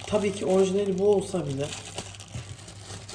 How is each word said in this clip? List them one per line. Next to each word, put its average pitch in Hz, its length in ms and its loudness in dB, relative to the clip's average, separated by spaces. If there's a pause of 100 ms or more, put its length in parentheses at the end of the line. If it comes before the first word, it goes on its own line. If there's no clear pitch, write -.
Tabii 196 260 2
ki - 140 -4
orijinali 190 520 4
bu 202 160 6
olsa 185 320 0
bile 139 200 -2 (1500)